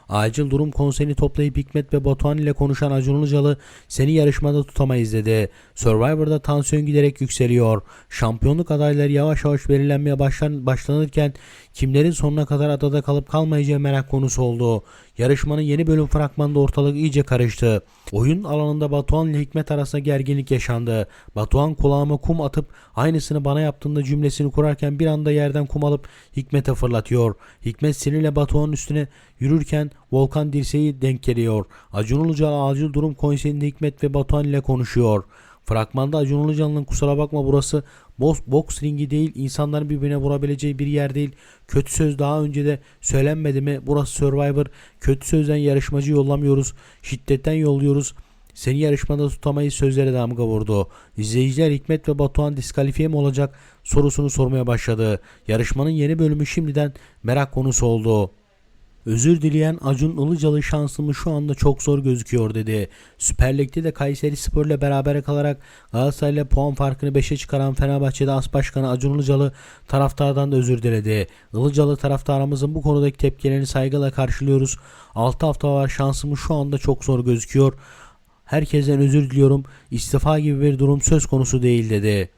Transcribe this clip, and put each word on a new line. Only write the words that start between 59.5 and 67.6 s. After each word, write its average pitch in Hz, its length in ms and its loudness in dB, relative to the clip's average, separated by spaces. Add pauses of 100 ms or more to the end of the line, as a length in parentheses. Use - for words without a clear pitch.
Acun 139 340 0
Ilıcalı, 147 460 0
'Şansımız 147 540 -4
şu - 140 -4
anda 147 240 -2
çok - 280 0
zor 143 160 2
gözüküyor.' 120 540 -2
dedi." 107 360 -4 (280)
Süper 135 400 0
Lig'de 143 260 -2
de 160 80 -2
Kayserispor 143 720 -2
ile 147 160 -2
berabere 143 400 0
kalarak 147 400 -2 (300)
Galatasaray'la 143 540 0
puan 139 280 2
farkını 139 420 -2
beşe 139 220 0
çıkaran 135 360 -2